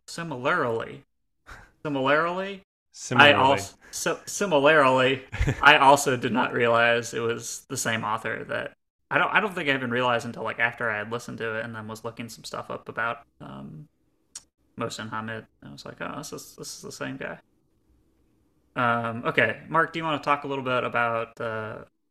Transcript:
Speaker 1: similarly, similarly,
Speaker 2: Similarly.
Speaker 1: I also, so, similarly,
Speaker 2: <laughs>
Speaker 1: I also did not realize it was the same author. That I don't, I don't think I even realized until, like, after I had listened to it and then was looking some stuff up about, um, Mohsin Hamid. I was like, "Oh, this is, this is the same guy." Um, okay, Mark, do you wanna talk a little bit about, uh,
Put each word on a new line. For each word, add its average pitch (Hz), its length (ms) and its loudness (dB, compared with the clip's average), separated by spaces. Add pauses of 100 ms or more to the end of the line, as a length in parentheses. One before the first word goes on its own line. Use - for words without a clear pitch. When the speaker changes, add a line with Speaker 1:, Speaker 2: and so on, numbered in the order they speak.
Speaker 1:
similarly, 135 960 -4 (800)
similarly, 165 800 0 (300)
Speaker 2:
Similarly. 139 420 6
Speaker 1:
I 127 40 4
also, 131 380 2 (160)
so, - 340 -4
similarly, 135 1000 4 (180)
Speaker 2:
<laughs> - 200 0
Speaker 1:
I 147 160 10
also 139 380 6
did 123 160 -2
not 120 220 0
realize 117 600 2
it 127 60 -4
was 117 480 -6
the 135 100 -8
same 113 260 -2
author. 110 440 -6
That 117 260 -8 (380)
I 139 60 2
don't, 170 160 2
I 185 60 6
don't 196 140 -2
think 175 140 -4
I 139 60 4
even 127 160 -2
realized 120 360 2
until, 113 180 -10
like, 110 160 -4
after 120 300 0
I 104 100 -4
had 107 120 -8
listened 117 280 -10
to 113 180 -4
it 113 80 -6
and 117 100 -12
then 107 120 -12
was 110 180 -12
looking 117 240 -12
some - 140 -20
stuff - 260 -12
up 120 180 -12
about, 117 360 -6 (180)
um, 143 460 -16 (920)
Mohsin 110 300 -8
Hamid. 110 360 -8 (180)
I 143 80 -18
was 139 140 -18
like, - 160 -16
"Oh, 170 160 -10
this 151 160 -12
is, - 220 -16
this - 200 -16
is - 80 -18
the - 80 -14
same 135 260 -10
guy." 165 220 -10 (1400)
Um, 117 480 -2
okay, 123 440 2
Mark, 156 240 2
do 165 60 -6
you 165 40 -8
wanna 151 160 -2
talk 143 240 0
a 147 40 -8
little 139 160 -6
bit 123 200 -2
about, 117 560 -2
uh, 110 400 -8 (320)